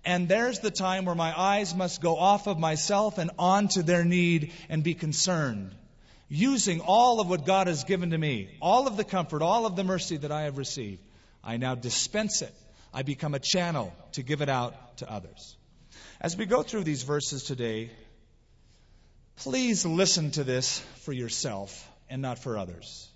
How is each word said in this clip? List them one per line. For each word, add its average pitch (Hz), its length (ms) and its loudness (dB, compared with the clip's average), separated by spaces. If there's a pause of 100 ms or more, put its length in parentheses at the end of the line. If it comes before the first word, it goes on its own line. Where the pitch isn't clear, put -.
And 180 240 2
there's 233 320 2
the 214 100 0
time 185 360 0
where 175 80 0
my 160 240 0
eyes 196 360 2
must 185 280 -2
go 165 160 2
off 202 280 4
of 190 120 0
myself 196 580 2
and 175 220 -2
onto 190 440 4
their 170 220 4
need 175 480 4 (160)
and 156 160 0
be 170 80 2
concerned. 143 800 -2 (540)
Using 190 520 2
all 226 400 6
of 180 80 0
what 165 180 0
God 190 220 4
has 147 160 -2
given 180 260 0
to 160 80 0
me, 160 300 -2 (120)
all 240 280 4
of 208 80 -4
the 208 80 -2
comfort, 156 380 -2
all 214 220 2
of 190 120 -2
the 190 80 -2
mercy 180 320 -2
that 147 160 -6
I 151 100 -4
have 143 160 -6
received, 110 420 -8 (440)
I 117 120 -6
now 127 200 -2
dispense 202 680 -2
it. 113 100 -10 (400)
I 139 100 -6
become 143 320 -4
a 135 40 -4
channel 156 560 -2 (180)
to 135 120 -8
give 143 180 -2
it 143 60 0
out 123 500 -4
to 120 120 -14
others. - 460 -14 (640)
As 175 160 -4
we 220 80 -4
go 196 200 2
through 214 180 -4
these 143 220 -2
verses 143 400 -4
today, 117 480 -6 (1400)
please 254 500 0
listen 170 460 2
to 151 100 -2
this 127 380 -2 (240)
for 147 80 -8
yourself 113 760 -6 (220)
and 135 120 -6
not 123 180 -6
for 113 180 -4
others. - 580 -10